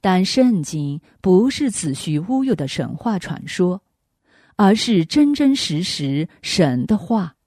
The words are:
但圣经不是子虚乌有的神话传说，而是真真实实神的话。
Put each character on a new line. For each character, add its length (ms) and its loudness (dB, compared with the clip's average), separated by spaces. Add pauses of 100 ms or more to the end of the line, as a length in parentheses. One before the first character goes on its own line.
但 220 2
圣 400 2
经 380 -6 (220)
不 260 4
是 220 -2
子 240 -4
虚 240 -4
乌 260 -2
有 100 0
的 140 -4
神 260 -6
话 240 -4
传 300 -10
说， 340 -2 (760)
而 180 4
是 280 2
真 300 2
真 240 2
实 260 -4
实 460 -4 (140)
神 420 0
的 140 0
话。 360 -4 (120)